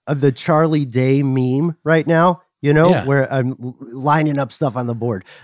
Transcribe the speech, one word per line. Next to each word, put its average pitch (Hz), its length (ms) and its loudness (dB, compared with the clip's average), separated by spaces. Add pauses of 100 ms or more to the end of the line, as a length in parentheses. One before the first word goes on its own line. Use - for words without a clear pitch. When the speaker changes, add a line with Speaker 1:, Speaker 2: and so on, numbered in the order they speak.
Speaker 1:
of 143 140 -2
the 139 100 4
Charlie 156 540 0
Day 131 360 0
meme 131 600 0
right 156 240 0
now, 170 340 2 (220)
you 143 100 2
know, 160 160 6
Speaker 2:
Yeah. 127 160 0
Speaker 1:
where 139 260 0
I'm 131 320 -2
l-, 127 160 -12
lining 139 600 -2
up 131 120 -4
stuff 131 240 -4
on 127 120 -4
the 117 80 -4
board. 113 280 -6 (200)